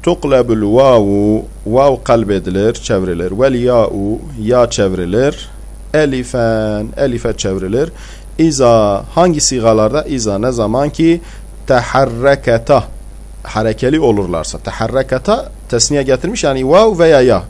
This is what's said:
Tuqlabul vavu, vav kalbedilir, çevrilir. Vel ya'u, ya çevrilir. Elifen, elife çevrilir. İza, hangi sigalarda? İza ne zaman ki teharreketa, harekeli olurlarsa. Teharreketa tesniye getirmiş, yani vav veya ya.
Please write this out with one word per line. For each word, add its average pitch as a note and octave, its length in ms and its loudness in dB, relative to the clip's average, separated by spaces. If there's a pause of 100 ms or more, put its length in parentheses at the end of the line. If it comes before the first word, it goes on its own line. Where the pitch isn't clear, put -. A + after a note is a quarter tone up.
Tuqlabul A#2+ 720 2
vavu, G#2+ 680 4 (200)
vav C3 380 2
kalbedilir, G2+ 680 0
çevrilir. F#2 680 -2
Vel C3 140 2
ya'u, A#2 680 0 (220)
ya A#2 280 2
çevrilir. G2 800 -2 (440)
Elifen, A#2 960 -2 (100)
elife A#2+ 400 -2
çevrilir. G2 540 -2 (460)
İza, A#2 680 4 (120)
hangi E3 260 2
sigalarda? A2+ 640 2
İza A2 360 -4
ne B2 120 0
zaman A#2+ 380 0
ki E3 320 2 (460)
teharreketa, B2+ 1160 2 (600)
harekeli A2+ 560 0
olurlarsa. F#2 580 0
Teharreketa B2+ 920 -4 (200)
tesniye C#3 340 0
getirmiş, C3+ 400 -2
yani C3+ 260 0
vav G3 300 4
veya D#3+ 220 6
ya. A2 280 4